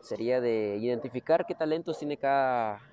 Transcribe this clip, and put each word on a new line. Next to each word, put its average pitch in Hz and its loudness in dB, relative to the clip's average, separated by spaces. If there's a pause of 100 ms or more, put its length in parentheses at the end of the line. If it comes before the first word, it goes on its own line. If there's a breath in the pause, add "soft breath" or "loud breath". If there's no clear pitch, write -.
sería 123 0
de 110 0
identificar 123 0
qué - -6
talentos 160 -2
tiene 147 -4
cada 127 2 (120)